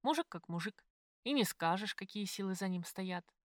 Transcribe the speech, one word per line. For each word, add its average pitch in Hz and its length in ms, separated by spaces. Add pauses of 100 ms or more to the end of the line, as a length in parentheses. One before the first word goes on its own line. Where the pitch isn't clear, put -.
Мужик 311 260
как - 200
мужик. 170 360 (380)
И 254 100
не 269 120
скажешь, 190 500
какие 202 300
силы 190 300
за 190 120
ним 180 160
стоят. 185 420 (200)